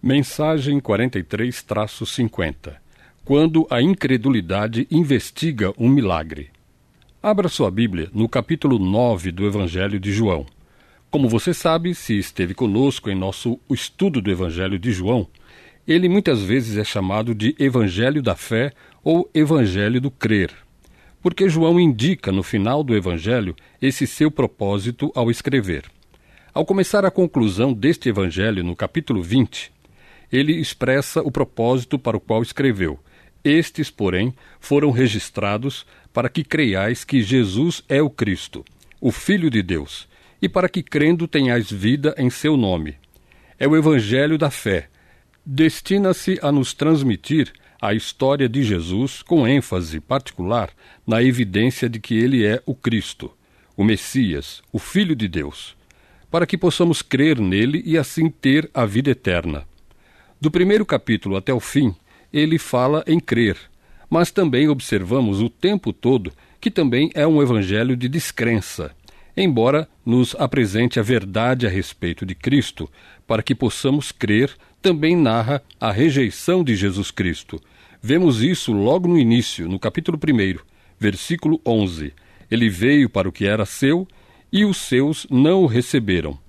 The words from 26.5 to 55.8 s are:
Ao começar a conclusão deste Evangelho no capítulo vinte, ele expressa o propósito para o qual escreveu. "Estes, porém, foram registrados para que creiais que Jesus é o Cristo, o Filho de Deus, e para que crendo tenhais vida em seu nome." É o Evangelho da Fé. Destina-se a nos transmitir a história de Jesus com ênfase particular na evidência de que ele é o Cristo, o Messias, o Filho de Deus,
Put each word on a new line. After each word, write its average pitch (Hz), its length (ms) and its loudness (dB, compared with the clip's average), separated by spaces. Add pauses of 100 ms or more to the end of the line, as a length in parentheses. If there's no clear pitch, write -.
Ao 160 140 -2
começar 190 400 0
a 185 60 2
conclusão 127 600 0
deste 135 380 0
Evangelho 95 540 -2
no 87 120 -4
capítulo 113 460 -4
vinte, 107 500 -2 (640)
ele 147 200 2
expressa 143 680 -2
o 147 80 -4
propósito 127 720 -2
para 113 160 -4
o 110 60 -2
qual 113 200 -2
escreveu. 101 560 -2 (460)
"Estes, 156 480 0
porém, 98 420 -2 (280)
foram 143 280 2
registrados 113 960 -2 (280)
para 123 160 -2
que - 120 -4
creiais 120 600 -2
que 135 180 0
Jesus 117 680 0
é 139 120 2
o 151 80 2
Cristo, - 540 -6 (380)
o 120 100 0
Filho 180 380 0
de 110 120 0
Deus, 85 460 -6 (340)
e 190 60 0
para 180 220 0
que 180 120 -4
crendo 160 460 2
tenhais 123 420 2
vida 131 480 0
em 127 120 2
seu 151 260 -2
nome." 90 400 0 (640)
É 135 80 2
o 151 80 4
Evangelho 147 600 2
da 147 120 0
Fé. 95 380 -4 (580)
Destina-se 180 960 0
a 147 80 0
nos 143 240 0
transmitir 143 800 0 (300)
a 104 120 0
história 135 540 0
de 131 160 0
Jesus 98 580 -2
com 151 240 2
ênfase 90 540 0
particular 110 720 -4 (360)
na 113 160 2
evidência 123 680 0
de 113 100 -8
que 113 160 -4
ele 120 300 2
é 107 200 0
o 139 80 -6
Cristo, - 600 -6 (420)
o 98 80 -2
Messias, 101 880 -2
o - 80 -4
Filho 185 340 -2
de 110 140 -4
Deus, 73 480 -8 (540)